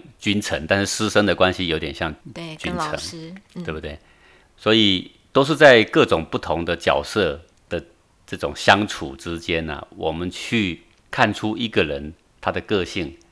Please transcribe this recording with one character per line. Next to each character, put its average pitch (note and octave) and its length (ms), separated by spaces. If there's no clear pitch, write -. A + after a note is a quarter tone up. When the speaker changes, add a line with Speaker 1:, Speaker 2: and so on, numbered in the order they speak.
Speaker 1:
君 G#2 240
臣， D#2 260
但 G2 120
是 G2 60
师 G#2+ 240
生 G#2 160
的 F2+ 100
关 F#2 160
系 F2+ 160
有 D#2+ 100
点 D#2 160
像 - 180
君 A#2 220
臣， - 0
Speaker 2:
对， E3 220
跟 F3 200
老 D#3 200
师， E3 380
嗯。 F3+ 80
Speaker 1:
对 E3 100
不 - 60
对？ D3 200
所 G#2+ 180
以 G#2 380
都 C3+ 120
是 D3 120
在 C3+ 280
各 C#3 220
种 E2 180
不 A#2+ 140
同 F2 260
的 E2+ 120
角 C#2 280
色 D#2+ 380
的 E2+ 140
这 F#2+ 120
种 D2 180
相 G2+ 320
处 C#2 280
之 E2+ 220
间 E2 320
啊， C#2+ 160
我 E2 140
们 F2+ 200
去 G2 520
看 A2 220
出 G#2+ 240
一 A#2+ 100
个 G#2+ 160
人 D2 300
他 - 120
的 F2 100
个 F#2+ 240
性、 E2 320